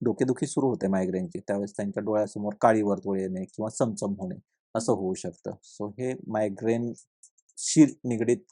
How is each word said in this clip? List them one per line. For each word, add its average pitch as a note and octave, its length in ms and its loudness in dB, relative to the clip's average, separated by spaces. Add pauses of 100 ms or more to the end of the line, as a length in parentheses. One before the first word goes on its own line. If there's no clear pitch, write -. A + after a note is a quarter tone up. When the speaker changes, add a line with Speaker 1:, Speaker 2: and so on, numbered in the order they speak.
Speaker 1:
डोकेदुखी B2+ 460 0
सुरू C#3 220 0
होते G2 180 0
मायग्रेनची F#2 520 -2
त्यावेळेस G2+ 380 -4
त्यांच्या G#2 260 -4
डोळ्यासमोर G#2 580 -2
काळी A2 220 6
वर्तुळे G2 400 0
येणे F#2 220 -6
किंवा G#2+ 260 -6
चमचम G#2+ 480 -2
होणे F#2 200 -8 (360)
असं A#2 180 0
Speaker 2:
हम्म. G2 120 0
Speaker 1:
होऊ F#2 100 -2
शकतं. F#2 360 -10
So G#2 480 -10
हे B2+ 160 -4 (120)
मायग्रेनशी A2+ 1600 2 (200)
निगडीत, A#2 320 2 (160)